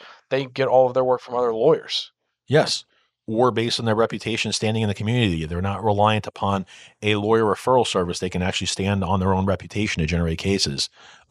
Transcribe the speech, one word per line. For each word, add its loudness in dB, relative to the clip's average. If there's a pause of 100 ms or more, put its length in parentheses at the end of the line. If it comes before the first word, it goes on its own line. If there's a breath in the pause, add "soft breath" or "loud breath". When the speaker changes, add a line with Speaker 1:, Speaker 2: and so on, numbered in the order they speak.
(300 loud breath)
Speaker 1:
they -2
get -2
all 6
of -2
their 2
work 2
from -10
other 0
lawyers. 0 (340)
Speaker 2:
Yes. 0 (420)
Or 2
based -2
on -2
their 2
reputation -2
standing -2
in 0
the -2
community. 0
They're -4
not -4
reliant 2
upon -4 (340 loud breath)
a 2
lawyer 2
referral 2
service. -2
They -4
can -2
actually -2
stand 0
on 0
their 2
own 0
reputation -4
to 2
generate 0
cases, -2 (400 loud breath)